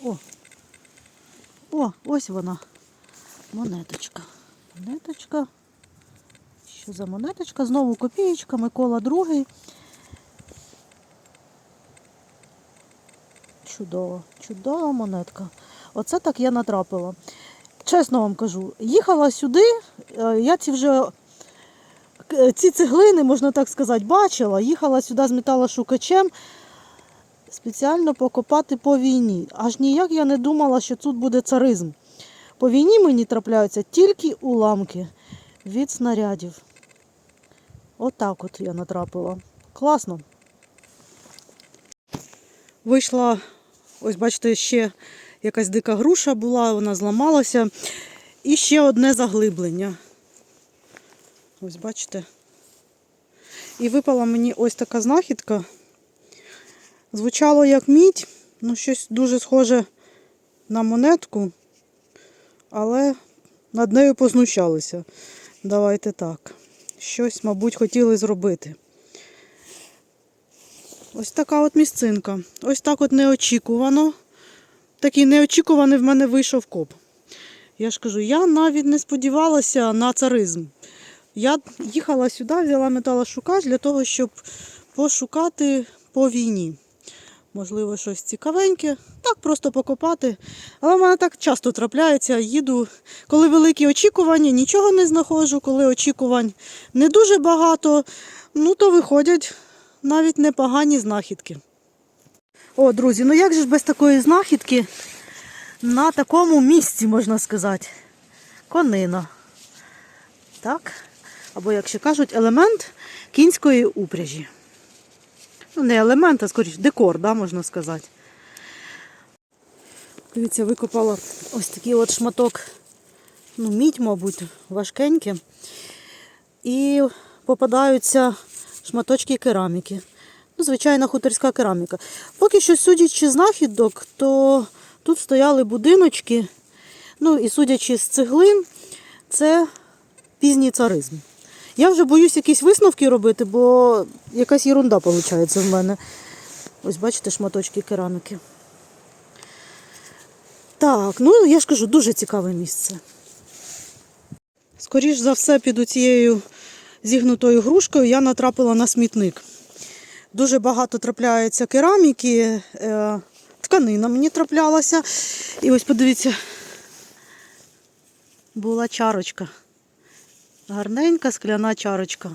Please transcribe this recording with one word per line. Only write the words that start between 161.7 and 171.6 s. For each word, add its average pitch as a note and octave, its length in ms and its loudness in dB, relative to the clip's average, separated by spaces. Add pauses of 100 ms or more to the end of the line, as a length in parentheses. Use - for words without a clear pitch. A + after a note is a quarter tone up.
е, G#3+ 460 -4 (400)
тканина A3+ 460 0
мені C4 220 0
траплялася. D#4 720 0 (580)
І C4 100 2
ось B3+ 120 2
подивіться, B3+ 520 0 (2250)
була A3+ 320 -4
чарочка. G#3 640 -6 (1200)
Гарненька B3 640 -2
скляна G#3+ 440 -4